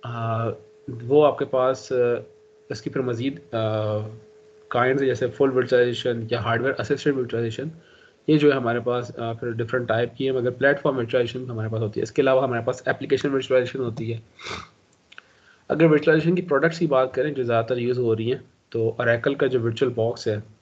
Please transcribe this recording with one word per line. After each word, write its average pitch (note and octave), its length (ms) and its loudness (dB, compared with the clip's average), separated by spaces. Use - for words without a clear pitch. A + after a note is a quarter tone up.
अ, A2+ 460 -4
वो A#2+ 320 4
आपके C#3+ 220 4
पास, C3 480 0
अ, A#2+ 280 2
इसकी C3 200 -8
फिर C3+ 120 -2
मज़ीद, B2 360 -4
अ, - 20 -18
kinds B2+ 320 2
जैसे B2+ 260 0
full C3+ 220 2
virtualization B2 840 2
या A#2 80 -2
hardware A#2 340 0
assisted C#3 400 0
virtualization, A#2+ 560 -4
ये D3+ 100 6
जो D3 120 6
है C3+ 60 2
हमारे A#2+ 240 0
पास, A#2+ 300 -2
अ, A#2 220 -6
फिर A#2+ 200 -6
different A#2 360 -2
type A#2+ 300 0
की C3+ 60 -4
है, C3+ 80 0
मगर B2+ 180 0
प्लेटफॉर्म C#3 460 2
virtualization B2 540 -2
हमारे A2 180 -4
पास A2 120 -4
होती G#2+ 200 -4
है। - 20 0
इसके A2+ 200 -2
अलावा C3+ 220 4
हमारे A#2+ 200 -2
पास B2 240 -4
application C3 400 0
virtualization B2+ 500 0
होती A2+ 320 -4
है। A2+ 120 -6
अगर D#3 160 4
वर्चुअलाइजेशन D#3+ 500 4
की F3 60 -2
प्रोडक्ट्स D3+ 360 0
की E3+ 80 0
बात C3 280 2
करें C#3+ 200 -2
जो C3 100 -4
ज़्यादातर A#2 340 0
यूज़ A#2+ 220 -2
हो A2+ 140 2
रही A2+ 160 -4
हैं, C3+ 140 -4
तो A2+ 280 -2
Oracle A#2 400 0
का C3 60 2
जो B2+ 140 0
virtual A#2 320 0
box A2+ 360 -2
है G#2 140 -2